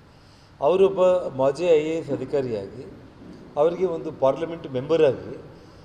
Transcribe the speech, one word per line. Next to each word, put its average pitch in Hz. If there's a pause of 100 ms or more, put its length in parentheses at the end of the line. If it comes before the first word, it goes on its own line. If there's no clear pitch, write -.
(600)
ಅವರೊಬ್ಬ 180 (360)
ಮಾಜಿ 139
ಐ 156
ಎ 160
ಎಸ್ 143
ಅಧಿಕಾರಿಯಾಗಿ, 120 (640)
ಅವರಿಗೆ 170
ಒಂದು 160
ಪಾರ್ಲಿಮೆಂಟ್ 160
ಮೆಂಬರ್ 147
ಆಗಿ 123 (480)